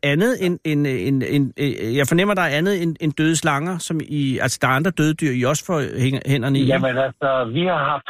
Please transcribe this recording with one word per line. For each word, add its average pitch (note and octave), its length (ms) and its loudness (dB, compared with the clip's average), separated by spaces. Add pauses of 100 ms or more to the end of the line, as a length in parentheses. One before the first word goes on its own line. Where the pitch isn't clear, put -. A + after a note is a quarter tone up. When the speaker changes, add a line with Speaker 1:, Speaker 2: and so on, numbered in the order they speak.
Speaker 1:
andet F#3 420 2
end, F3 200 -2
end, D3 220 0
end, B2+ 360 0 (120)
end, C#3 100 2 (120)
end, A#2+ 420 -2
jeg C#3 80 2
fornemmer, F#3+ 260 2
der F#3 80 0
er D3 180 0
andet F#3 240 0
end, E3 180 -2
end D#3 120 -2
døde D#3+ 220 2
slanger, D#3 420 -2
som E3 220 -6 (220)
i, C3+ 160 0
altså - 240 -2
der C3+ 60 2
er C3 120 2
andre E3+ 120 0
døde D#3 220 2
dyr, D#3 180 -2
I B2 120 0
også D3 220 0
får E3 140 -2 (240)
hæng-, C3 280 0
hænderne C3+ 280 0
i? C3+ 60 2
Speaker 2:
Jamen C3 320 2 (100)
altså, C3+ 220 -4 (280)
vi E3+ 140 2
har D#3 100 0 (100)
haft C#3 180 -6